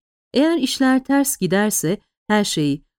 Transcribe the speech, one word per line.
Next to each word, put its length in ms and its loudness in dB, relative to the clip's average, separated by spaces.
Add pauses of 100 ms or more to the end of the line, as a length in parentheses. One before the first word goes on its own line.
(340)
Eğer 240 2
işler 460 0
ters 320 0
giderse 600 -2 (300)
her 160 2
şeyi, 400 -2 (140)